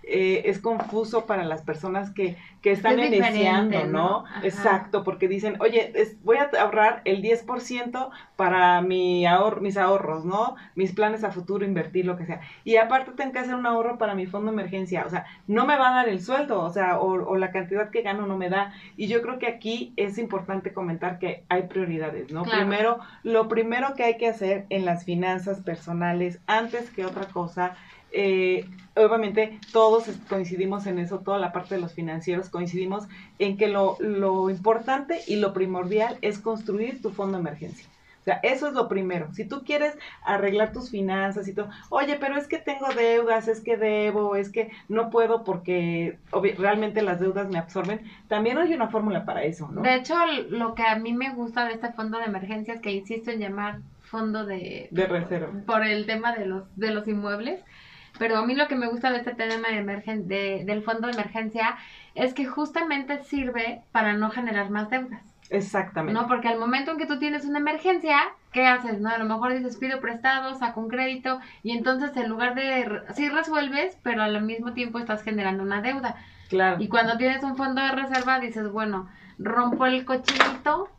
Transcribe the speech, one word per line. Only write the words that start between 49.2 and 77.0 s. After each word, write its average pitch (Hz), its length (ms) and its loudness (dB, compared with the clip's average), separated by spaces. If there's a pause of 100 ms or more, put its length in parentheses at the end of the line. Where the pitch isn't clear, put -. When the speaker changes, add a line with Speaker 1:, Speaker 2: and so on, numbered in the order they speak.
Speaker 1:
para 240 180 -4
eso, 156 280 -4
¿no? 208 120 -4
Speaker 2:
De 254 100 4
hecho, 254 300 0
l-, 302 240 0 (100)
lo 226 160 -2
que 226 100 -6
a 226 120 4
mí 226 180 -4
me 254 220 -4
gusta 240 300 -2
de 233 80 -4
este 233 180 -6
fondo 220 260 -6
de 226 80 -4
emergencia 214 480 -6
es 226 80 -10
que 202 120 -4
insisto 226 360 -6
en 226 120 -4
llamar 208 400 -6 (200)
fondo 220 440 -4
de 185 440 -8
Speaker 1:
De 185 160 0
reserva. 175 440 -2 (180)
Speaker 2:
por 220 160 2
el 214 240 0
tema 226 280 -2
de 202 120 -4
los, 190 160 -6 (120)
de 214 160 -2
los 208 160 -4
inmuebles, 214 520 -4 (580)
pero 226 200 2
a 226 80 2
mí 254 100 2
lo 294 120 4
que 285 80 -2
me 240 120 0
gusta 240 240 0
de 247 80 0
este 240 160 -6
tema 226 340 -2
de 214 140 -2
emergen-, 202 420 -4
de, 196 400 -2
del 208 160 -2
fondo 226 240 -4
de 240 80 -4
emergencia 220 600 -2 (400)
es 254 180 0
que 277 120 -2
justamente 294 800 -2
sirve 240 580 -4 (100)
para 214 220 2
no 214 180 0
generar 208 400 -2
más 214 180 -2
deudas. 254 320 -4 (300)
Speaker 1:
Exactamente. 190 680 -2
Speaker 2:
No, 233 80 -2
porque 240 200 0
al 233 100 2
momento 262 340 0
en 320 60 -4
que 302 80 -2
tú 294 140 -4
tienes 294 260 -2
una 285 140 -2
emergencia, 311 580 2 (340)
¿qué 254 140 2
haces? 240 340 2
¿No? 214 100 -2
A 226 100 0
lo 220 60 -2
mejor 220 280 0
dices, 254 240 -4
"Pido 262 220 -4
prestado, 262 560 -2
saco 233 260 -4
un 226 60 -6
crédito", 262 520 -4 (220)
y 226 160 -6
entonces 262 400 0
en 226 120 -2
lugar 240 260 -2
de 262 300 0
re-, 208 280 -8
sí 294 160 0
resuelves, 302 720 0
pero 214 220 0
al 214 200 0
mismo 226 300 -4
tiempo 233 240 -6
estás 214 240 -4
generando 196 400 -2
una 202 220 -2
deuda. 254 320 -2 (340)
Speaker 1:
Claro. 185 300 4
Speaker 2:
Y 208 80 -2
cuando 233 300 2